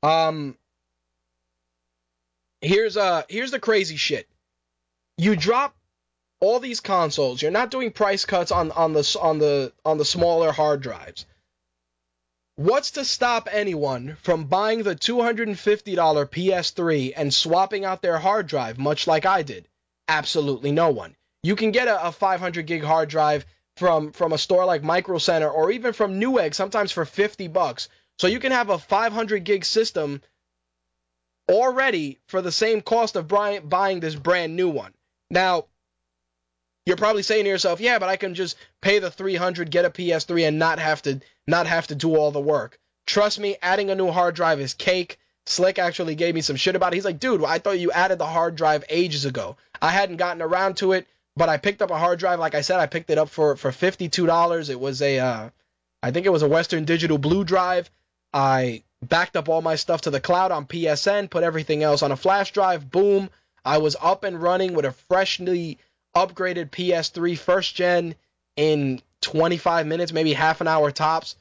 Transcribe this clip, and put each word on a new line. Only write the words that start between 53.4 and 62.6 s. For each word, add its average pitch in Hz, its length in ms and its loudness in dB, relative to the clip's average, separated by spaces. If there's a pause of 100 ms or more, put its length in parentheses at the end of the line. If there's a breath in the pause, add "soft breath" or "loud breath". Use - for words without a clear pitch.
for 135 160 -2
fifty-two 180 540 -2
dollars. 170 420 2
It 127 120 -6
was 135 200 -4
a, 139 180 2
uh, 117 320 -2 (520)
I 127 80 -2
think 175 160 -2
it 196 40 4
was 160 120 4
a 147 60 4
Western 160 360 2
Digital 160 340 0
Blue 160 260 0
drive. 180 460 0 (420)
I 131 500 0 (200)
backed 165 340 0
up 151 120 -4
all 160 140 2
my 160 140 0
stuff 165 260 -2
to 160 80 -2
the 139 100 -2
cloud 185 300 2
on 151 160 -4
P 165 220 -4
S 147 180 0
N, 202 220 0
put 170 160 0
everything 156 380 -2
else 147 200 2
on 139 100 0
a 135 40 -2
flash 190 360 0
drive. 175 380 0